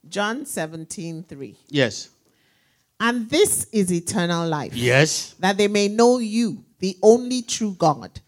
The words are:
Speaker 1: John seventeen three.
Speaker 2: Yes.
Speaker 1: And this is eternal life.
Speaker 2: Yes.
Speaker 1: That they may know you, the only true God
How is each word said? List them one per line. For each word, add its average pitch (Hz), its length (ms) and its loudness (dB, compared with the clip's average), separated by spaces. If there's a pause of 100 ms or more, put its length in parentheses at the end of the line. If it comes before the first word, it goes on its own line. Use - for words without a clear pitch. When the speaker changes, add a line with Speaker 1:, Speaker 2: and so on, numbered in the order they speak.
Speaker 1:
John 208 380 -4
seventeen 165 760 -10
three. 135 320 -16 (120)
Speaker 2:
Yes. 131 420 0 (880)
Speaker 1:
And 233 300 -2
this 330 420 2
is 190 180 0
eternal 170 560 -2
life. 147 300 -4
Speaker 2:
Yes. 127 640 2
Speaker 1:
That 190 160 2
they 208 120 2
may 202 200 2
know 240 300 4
you, 220 440 -2 (180)
the 190 220 -4
only 247 400 4
true 208 360 -6
God 135 500 0